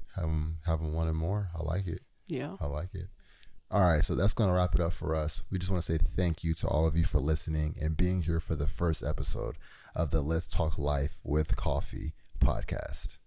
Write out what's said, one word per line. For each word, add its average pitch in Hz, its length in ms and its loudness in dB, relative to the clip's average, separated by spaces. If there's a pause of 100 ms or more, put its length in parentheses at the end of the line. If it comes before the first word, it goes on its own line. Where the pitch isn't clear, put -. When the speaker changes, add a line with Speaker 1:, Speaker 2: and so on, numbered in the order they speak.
(160)
Speaker 1:
Have 80 100 -4
'em, 78 400 -2
have 80 160 0
'em 78 120 -4
wanting 80 220 0
more. 92 380 -2
I 82 100 -6
like 90 240 -2
it. 90 160 -8 (240)
Speaker 2:
Yeah. 165 320 -6
Speaker 1:
I 73 60 -4
like 73 300 -6
it. 87 140 -8 (640)
All 101 160 2
right, 78 160 6
so 82 120 0
that's 98 180 4
gonna 98 200 2
wrap 90 220 2
it 87 60 4
up 82 120 2
for 80 220 -2
us. 76 360 -2
We 95 80 -2
just 90 120 -2
wanna 87 100 2
say 82 160 0
thank - 460 2
you 82 120 0
to - 120 -2
all 80 200 2
of 78 80 2
you 85 80 4
for 76 160 4
listening 78 640 -2
and 78 160 -2
being 90 240 2
here 80 180 0
for 78 160 -2
the 73 120 0
first - 360 0
episode - 540 0 (380)
of 78 160 0
the 78 100 4
Let's 82 260 0
Talk - 300 2
Life 71 460 0
with 76 320 2
Coffee - 580 0 (260)
podcast. - 880 0